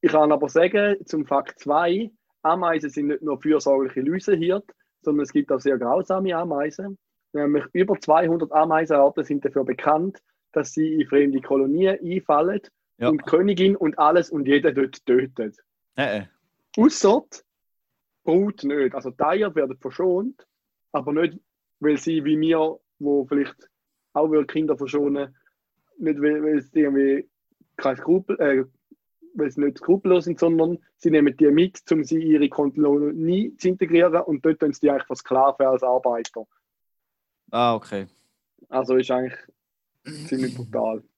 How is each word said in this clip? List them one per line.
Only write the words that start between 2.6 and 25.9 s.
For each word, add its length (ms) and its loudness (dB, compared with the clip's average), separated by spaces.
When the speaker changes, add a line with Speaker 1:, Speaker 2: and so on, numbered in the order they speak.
Speaker 1:
sind 180 -4
nicht 140 -4
nur 180 -6
fürsorgliche 640 0
Läusenhirte, 720 -2
sondern 200 -2
es 100 -8
gibt 180 0
auch 80 0
sehr 180 0
grausame 580 -2
Ameisen. 640 -6
Nämlich 400 0
über 260 0
zweihundert 520 2
Ameisenarten 760 2
sind 200 -4
dafür 180 -2
bekannt, 540 -2
dass 200 -4
sie 280 -2
in 60 -2
fremde 340 2
Kolonien 640 0
einfallen 580 -2
Speaker 2:
Ja. 120 0
Speaker 1:
und 180 0
Königin 480 2
und 240 -4
alles 320 4
und 160 -4
jeden 260 4
dort 320 -4
töten. 480 0
Speaker 2:
Äh, 220 -2
äh. 40 -8
Speaker 1:
Ausser 400 4
die 80 -20
Brut 400 0
nicht. 320 -2
Also 160 -10
die 120 -6
Eier 320 -2
werden 220 -2
verschont, 680 -4
aber 220 -6
nicht, 260 -2
weil 180 0
sie 280 -4
wie 140 0
wir, 380 0
wo 260 0
vielleicht 440 -4
auch 160 0
würden 180 2
Kinder 300 -2
verschonen, 580 -4